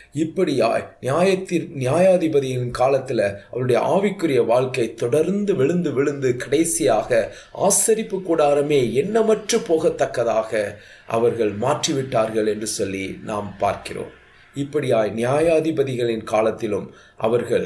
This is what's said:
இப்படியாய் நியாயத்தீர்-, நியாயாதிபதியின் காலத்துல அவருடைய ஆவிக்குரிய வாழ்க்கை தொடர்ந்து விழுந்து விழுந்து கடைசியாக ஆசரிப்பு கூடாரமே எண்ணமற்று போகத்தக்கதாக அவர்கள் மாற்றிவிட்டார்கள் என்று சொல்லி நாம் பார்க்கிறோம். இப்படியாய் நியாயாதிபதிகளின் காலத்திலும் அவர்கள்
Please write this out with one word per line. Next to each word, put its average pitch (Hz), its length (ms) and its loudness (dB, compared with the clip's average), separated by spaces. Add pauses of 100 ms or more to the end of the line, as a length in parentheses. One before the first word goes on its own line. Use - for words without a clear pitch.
(140)
இப்படியாய் 147 720 0 (160)
நியாயத்தீர்-, 175 760 0
நியாயாதிபதியின் 139 1000 2
காலத்துல 127 420 0 (320)
அவருடைய 123 300 2
ஆவிக்குரிய 151 640 2
வாழ்க்கை 120 480 0
தொடர்ந்து 180 640 0
விழுந்து 151 380 0
விழுந்து 135 420 0
கடைசியாக 120 1000 0 (180)
ஆசரிப்பு 196 680 2
கூடாரமே 147 580 2 (140)
எண்ணமற்று 214 640 0
போகத்தக்கதாக 113 1160 0 (320)
அவர்கள் 113 500 0
மாற்றிவிட்டார்கள் 123 880 0
என்று 107 200 -2
சொல்லி 95 560 -6
நாம் 104 360 -8
பார்க்கிறோம். - 560 -4 (400)
இப்படியாய் 127 580 0
நியாயாதிபதிகளின் 123 1120 0
காலத்திலும் 107 640 -2 (300)
அவர்கள் 113 480 0